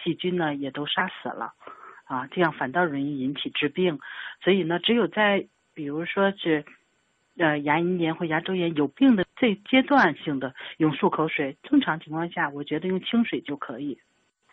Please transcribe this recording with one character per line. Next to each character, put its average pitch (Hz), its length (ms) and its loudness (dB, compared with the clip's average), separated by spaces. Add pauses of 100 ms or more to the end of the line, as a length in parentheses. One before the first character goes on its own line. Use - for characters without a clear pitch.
细 165 120 -2
菌 180 220 -4
呢 156 180 0
也 139 160 -6
都 147 160 -6
杀 185 220 -2
死 - 220 -10
了， - 240 -10 (500)
啊， 135 220 -6
这 175 160 -2
样 160 100 2
反 131 180 -6
倒 175 140 2
容 139 160 -2
易 143 180 -4
引 131 160 -2
起 143 140 -8
致 147 220 -2
病。 175 280 0 (440)
所 180 100 4
以 196 100 4
呢， 165 160 0
只 226 160 2
有 233 140 4
在 202 380 2 (280)
比 151 100 -10
如 147 200 -4
说 196 280 2
是， 156 320 0 (720)
呃， 151 220 2
牙 147 180 2
龈 180 180 2
炎 160 180 0
或 175 120 -4
牙 156 140 0
周 190 140 -4
炎 170 200 0
有 147 120 2
病 254 300 4
的 185 80 2 (120)
这 220 180 2 (140)
阶 262 140 6
段 240 360 4
性 143 200 -4
的 131 160 -6 (220)
用 156 160 2
漱 185 160 2
口 160 200 0
水， 143 340 -4
正 294 180 4
常 165 180 0
情 151 140 -12
况 170 180 -4
下 165 200 -2
我 143 120 -8
觉 151 160 -2
得 175 100 -4
用 185 120 0
清 233 240 2
水 143 160 -4
就 143 160 -8
可 131 240 -10
以。 143 180 -8 (540)